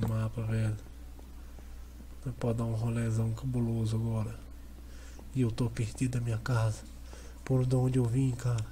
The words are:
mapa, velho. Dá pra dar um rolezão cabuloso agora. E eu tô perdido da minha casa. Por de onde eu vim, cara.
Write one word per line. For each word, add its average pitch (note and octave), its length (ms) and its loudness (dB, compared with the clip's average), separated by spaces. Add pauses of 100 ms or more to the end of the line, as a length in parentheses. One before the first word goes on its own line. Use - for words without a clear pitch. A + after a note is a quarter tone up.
mapa, A2 360 0
velho. A2 340 2 (1500)
Dá B2+ 80 -2
pra A#2 200 0
dar A#2 120 0
um A2+ 80 0
rolezão A2+ 600 2
cabuloso A#2 600 2
agora. A2 440 0 (920)
E C3 80 2
eu A2+ 100 6
tô A#2 180 0
perdido B2 500 0
da - 40 2
minha A2+ 140 0
casa. A2+ 460 2 (600)
Por B2+ 220 4
de B2+ 100 4
onde B2+ 220 4
eu B2 80 6
vim, B2+ 260 4
cara. A#2 400 0